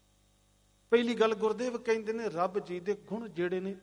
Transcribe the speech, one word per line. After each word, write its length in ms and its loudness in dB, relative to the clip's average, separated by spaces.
ਪਹਿਲੀ 240 6
ਗੱਲ 200 4
ਗੁਰਦੇਵ 440 0
ਕਹਿੰਦੇ 340 0
ਨੇ, 160 -4
ਰੱਬ 300 0
ਜੀ 220 -4
ਦੇ 140 -2
ਗੁਣ 340 -8
ਜਿਹੜੇ 320 -2
ਨੇ, 220 -6